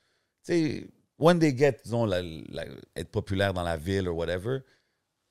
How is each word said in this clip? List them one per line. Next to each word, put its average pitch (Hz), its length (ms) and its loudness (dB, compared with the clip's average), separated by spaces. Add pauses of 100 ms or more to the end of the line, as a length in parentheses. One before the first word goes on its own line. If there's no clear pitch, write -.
(420)
sais, 156 480 -2 (280)
when 170 220 6
they 151 160 4
get, 139 280 4
disons, 117 200 0
la, 92 180 2
la, 80 420 -10 (300)
être - 160 -8
populaire 98 440 0
dans 90 100 -2
la 85 120 -2
ville 92 320 -2
ou 85 60 -2
whatever, 90 460 -4 (720)